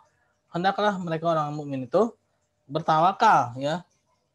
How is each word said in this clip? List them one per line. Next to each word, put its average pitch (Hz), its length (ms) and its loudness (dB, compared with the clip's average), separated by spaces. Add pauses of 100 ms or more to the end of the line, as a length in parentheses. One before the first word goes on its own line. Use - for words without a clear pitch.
(520)
hendaklah 190 480 -2
mereka 165 320 -2
orang 151 240 -2
mukmin 139 320 -8
itu 220 240 2 (560)
bertawakal, 160 880 2
ya. 147 320 -6 (460)